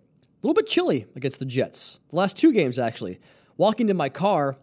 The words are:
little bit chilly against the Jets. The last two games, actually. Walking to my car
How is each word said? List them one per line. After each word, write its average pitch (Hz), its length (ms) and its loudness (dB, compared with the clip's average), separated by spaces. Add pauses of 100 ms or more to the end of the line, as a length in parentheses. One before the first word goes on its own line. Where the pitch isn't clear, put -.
(440)
little 285 100 2
bit 415 140 2
chilly 220 480 0
against 131 240 -6
the 135 60 -8
Jets. - 520 -4 (120)
The 147 80 -4
last 190 200 0
two 311 160 6
games, 135 240 2
actually. 117 420 -6 (360)
Walking 220 320 2
to 196 80 2
my 147 140 -2
car 147 540 0